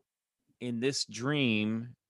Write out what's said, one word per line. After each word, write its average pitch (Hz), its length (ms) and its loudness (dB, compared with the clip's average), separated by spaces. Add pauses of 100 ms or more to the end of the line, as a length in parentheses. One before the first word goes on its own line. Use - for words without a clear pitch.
(600)
in 120 200 -4
this 131 260 0
dream, 113 920 0 (140)